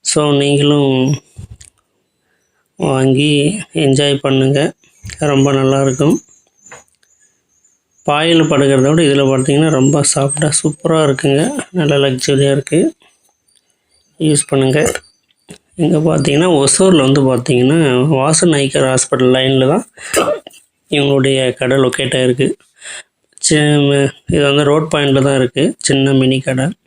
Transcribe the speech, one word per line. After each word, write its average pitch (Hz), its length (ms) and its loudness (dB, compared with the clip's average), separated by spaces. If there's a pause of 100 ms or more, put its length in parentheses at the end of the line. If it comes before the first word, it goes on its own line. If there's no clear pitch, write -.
So, 147 360 0
நீங்களும் 143 840 0 (1600)
வாங்கி 143 840 0 (140)
என்ஜாய் 143 400 0
பண்ணுங்க. 139 580 -2 (460)
ரொம்ப 139 340 0
நல்லா 135 300 0
இருக்கும். 139 380 0 (1800)
பாயில் 160 380 2
படுக்கிறத 139 460 2
விட 160 140 2
இதுல 139 240 2
பார்த்தீங்கன்னா, 139 440 0
ரொம்ப 143 320 2 (120)
சாஃப்டா, 147 360 -2
சூப்பரா 160 520 -2
இருக்குங்க. 143 480 0 (200)
நல்லா 151 260 -2
லக்ஸுரியா 139 540 0
இருக்கு. 151 440 -2 (1200)
யூஸ் 151 280 0
பண்ணுங்க. 139 460 0 (800)
இங்க 151 240 0
பார்த்தீங்கன்னா, 156 560 0
ஒசூர்ல 156 460 2
வந்து 135 340 2
பார்த்தீங்கன்னா, 123 440 0 (300)
வாசன் 156 440 0
ஐ 139 140 0
கேர் 135 280 0
ஹாஸ்பிட்டல் 127 380 0
லைன்ல 131 360 0
தான் 175 160 -2 (1080)
இவங்களுடைய 135 640 0
கடை 131 240 -2
லொக்கேட் 131 380 -2
ஆயிருக்கு. 127 360 0 (880)
சி-, 143 680 2 (160)
இது 165 160 0
வந்து 143 220 0
ரோட் 156 300 0
பாயிண்ட்ல 139 280 0
தான் 139 140 0
இருக்கு. 131 420 -2
சின்ன 139 340 0
மினி 131 260 2
கடை. 131 340 -4 (140)